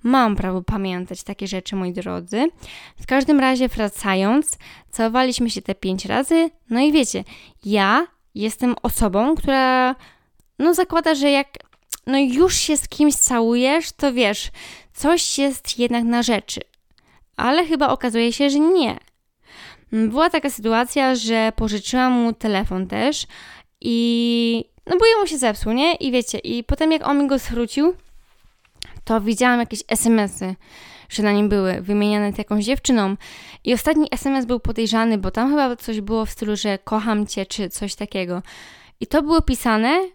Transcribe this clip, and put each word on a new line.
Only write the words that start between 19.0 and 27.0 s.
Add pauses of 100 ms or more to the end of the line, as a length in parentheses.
Była
taka
sytuacja,
że
pożyczyłam
mu
telefon
też (540)
i, (220)
no,
bo
jemu
się
zepsuł,
nie?
I
wiecie,
i
potem
jak